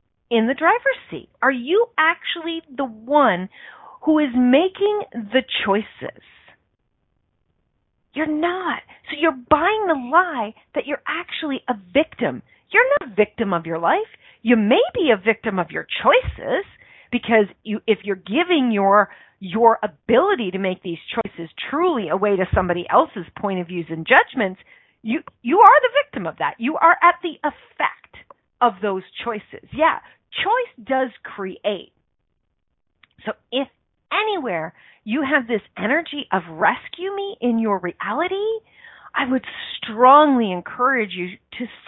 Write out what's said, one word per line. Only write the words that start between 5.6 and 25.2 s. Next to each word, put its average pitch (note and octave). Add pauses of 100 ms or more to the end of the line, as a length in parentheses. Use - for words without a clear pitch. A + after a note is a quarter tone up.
choices? - (1900)
You're D#4
not. E4+ (280)
So D4+
you're D#4+
buying E4
the C4
lie C#4+ (220)
that -
you're C#4
actually D#4+
a B3 (200)
victim. F#3 (280)
You're B4 (120)
not B3+
a F3+
victim G#3
of E3
your E3
life. D4 (340)
You A#3
may A3+ (120)
be E4
a G3
victim G#3
of D#3+
your D#3 (160)
choices E4 (480)
because A3+ (180)
you, G#3+
if A3
you're G3
giving B3+
your, G3+ (300)
your A3
ability A3+
to F#3
make F#3
these E3 (160)
choices E3+ (200)
truly C#4+
away G3
to F#3
somebody F3
else's F3+ (140)
point G3
of E3+
views E3+
and D#3+
judgments, A#3+ (420)
you, A3+ (200)